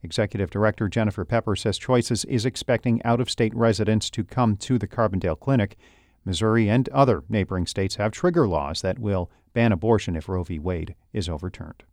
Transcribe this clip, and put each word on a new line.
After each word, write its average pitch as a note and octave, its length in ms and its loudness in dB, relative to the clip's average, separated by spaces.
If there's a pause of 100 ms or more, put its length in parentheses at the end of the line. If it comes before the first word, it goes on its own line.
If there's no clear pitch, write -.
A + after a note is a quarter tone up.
Executive G2 480 -2
Director G#2+ 360 0
Jennifer G#2 380 0
Pepper A2 320 0
says - 220 -2
Choices B2 480 0
is A#2 180 -2
expecting A#2 600 0
out-of-state A#2+ 480 0
residents A2 560 2
to A2+ 120 -4
come A2 360 0
to - 200 -2
the G#2 80 -2
Carbondale F#2+ 540 0
Clinic. A#2+ 380 0 (480)
Missouri A2 420 2
and A#2+ 220 2
other B2+ 400 4
neighboring F#2+ 340 0
states F#2+ 300 -2
have G#2 180 -2
trigger E3+ 340 2
laws D2+ 360 -2
that F#2 160 -2
will G2+ 320 -2 (240)
ban A#2 180 4
abortion G2+ 420 0
if D#2+ 140 -6
Roe F#2 140 -2
v. E2+ 160 -6
Wade E2+ 360 -6 (200)
is G2 120 -4
overturned. E2 680 -10